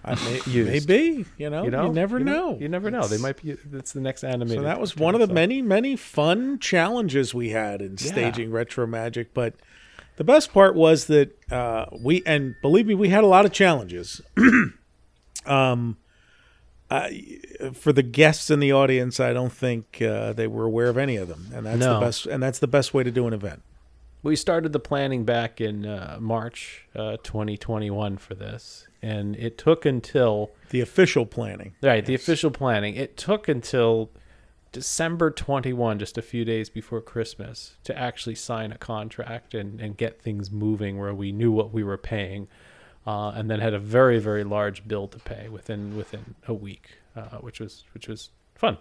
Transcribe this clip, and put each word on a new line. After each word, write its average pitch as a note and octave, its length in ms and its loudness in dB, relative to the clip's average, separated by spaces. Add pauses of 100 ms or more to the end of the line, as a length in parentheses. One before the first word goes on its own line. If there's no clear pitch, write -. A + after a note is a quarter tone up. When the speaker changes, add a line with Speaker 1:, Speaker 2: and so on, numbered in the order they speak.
Speaker 1:
I B2 120 -4
may, A#2+ 300 -4
Speaker 2:
<laughs> - 60 -4
Used. B2 360 2
Speaker 1:
maybe, C#4 380 2 (120)
you D3 120 -6
know, D3+ 160 -4
Speaker 2:
You - 60 -2
know? - 160 0
Speaker 1:
you E3 60 0
never G3 260 0
Speaker 2:
You C4+ 60 0
know? D#4 260 -2
Speaker 1:
know. B2+ 80 -6
Speaker 2:
You D3 100 -6
never F#3 200 -4
know. A3+ 180 -2
They G#2+ 80 0
Speaker 1:
It's A2 80 -2
Speaker 2:
might C#3 180 -6
be, D3 120 -8 (120)
that's C#3 260 -12
the C#3 100 -8
next C3 220 -6
animated A#2+ 360 -2
Speaker 1:
So C#3+ 40 -2
that D3+ 160 -2
was G3+ 140 -4
Speaker 2:
cartoon, D#3 120 -2
Speaker 1:
one F#3 100 4
of A#3 60 4
the G#3+ 60 6
Speaker 2:
so. F3+ 60 -2
Speaker 1:
many, G3+ 280 2
many A#3 340 2
fun A3 640 0
challenges E3+ 760 0
we A#2+ 160 -4
had G#2 320 -2
in G2 180 -8
Speaker 2:
Yeah. C#3+ 120 -6
Speaker 1:
staging A#2 400 -2
Retro A#2 360 -2
Magic, A2+ 460 -6
but A#2 220 -2 (600)
the - 80 -6
best D4 300 6
part G3 220 8
was D#3+ 320 8
that, D3 280 6 (160)
uh, A#2 340 -2 (160)
we, E3 240 2
and C#3+ 360 0
believe G3 260 6
me, G#3 80 4
we F#3+ 140 4
had G#3 140 6
a G3+ 40 8
lot F#3+ 180 10
of F#3+ 60 4
challenges. G#2 720 0 (160)
<clears throat> - 40 6 (1040)
Um, B2 520 2 (960)
I, - 480 -6 (340)
for D3 200 0
the C3+ 100 4
guests D3 460 4
in D3 100 4
the C#3 140 4
audience, C3 460 2
I B2 140 2
don't B2 200 -2
think, A#2+ 480 -4
uh, A2 320 -2
they A2+ 140 -2
were A2 180 -4
aware A#2 220 2
of A#2+ 100 2
any C3+ 200 0
of F#2 100 -6
them, E2+ 260 -14
and A2+ 120 -10
that's A#2 140 0
the B2+ 140 4
Speaker 2:
No. G#2+ 60 2
Speaker 1:
best, A#2 260 -2
and C3+ 160 -4
that's C3 180 -2
the C#3+ 80 2
best C3+ 260 2
way C3 100 2
to B2 80 -2
do A#2+ 160 0
an A2+ 60 -2
event. G#2 280 -8 (600)
Speaker 2:
We D3+ 140 0
started D#3+ 380 0
the D3 60 0
planning C#3 440 -2
back A#2 380 -2
in, G#2 240 -4
uh, F#2+ 340 -10
March, A2+ 680 -6 (100)
uh, G#2+ 280 -6
twenty G#2+ 340 -6
twenty-one G#2 600 -4
for - 180 -14
this, G2+ 520 -16 (140)
and G#2 360 -4
it A2+ 200 -8
took D#3+ 280 2
until A#2+ 680 0 (200)
Speaker 1:
The B2+ 100 0
official C3 440 2
planning. G#2 560 -10
Speaker 2:
Right, A#2 240 4
the B2+ 60 -2
Speaker 1:
Yes. B2+ 100 0
Speaker 2:
official D#3 300 0
planning. G#2 440 -2
It C#3 220 -8
took G#3 300 -2
until A2+ 640 2 (640)
December E3 580 0
twenty-one, B2 680 -2
just - 180 -8
a A#2 40 -6
few A#2 220 -6
days A2 260 -2
before A2+ 320 -10
Christmas, - 840 -10
to - 120 -8
actually A#2+ 380 -8
sign A2 380 -8
a - 40 -16
contract A2 760 -10
and, G#2 260 -8
and G#2+ 160 -8
get - 260 -6
things G2+ 300 -8
moving G#2 480 -2
where G2+ 140 -6
we G2 180 -6
knew A2 200 2
what A2 220 0
we A2 100 -2
were G2 140 -4
paying, G2 500 -8 (600)
uh, G#2+ 220 -4
and A2 200 -6
then G#2+ 120 -2
had A2+ 120 0
a G2+ 60 -4
very, A#2 400 4
very G#2 240 -2
large G#2 440 -4
bill G2+ 200 -6
to - 120 -18
pay G#2+ 300 -12
within, G#2 460 -10
within G#2+ 400 -12 (120)
a A#2 60 -4
week, G2+ 440 -14 (180)
uh, A2 240 -16
which A#2 220 -18
was, - 240 -16 (100)
which A2 140 -16
was A2 200 -14 (240)
fun A2 280 -2